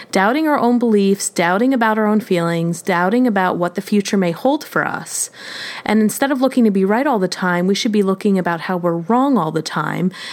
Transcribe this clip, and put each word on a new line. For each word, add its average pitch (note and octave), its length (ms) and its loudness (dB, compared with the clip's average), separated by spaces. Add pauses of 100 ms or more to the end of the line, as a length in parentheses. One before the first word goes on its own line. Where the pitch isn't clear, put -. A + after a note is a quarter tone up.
(100)
doubting B3 380 2
our D4 100 2
own A#3+ 200 2
beliefs, G#3 500 2
doubting G3+ 460 0
about A3 240 2
our G#3+ 80 2
own G#3+ 120 2
feelings, E3+ 640 -2
doubting G3 460 2
about F#3 320 0
what F3 160 -2
the G3+ 80 -6
future G3+ 340 0
may F#3 140 2
hold C4+ 340 -2
for - 220 -2
us. - 420 -8 (560)
And G#3+ 160 2
instead G#3+ 300 0
of C#4 100 -2
looking C4 240 2
to A3 60 4
be F#3+ 140 2
right A3 220 0
all B3+ 120 0
the F#3 100 0
time, F3+ 380 -2
we G3 80 2
should G#3 180 -2
be G#3 100 2
looking F#3+ 360 0
about F3 240 -4
how F#3 160 -4
we're E3+ 180 -2
wrong B3 400 0
all D#3+ 160 0
the D#3 80 -2
time. D#3+ 520 -4 (200)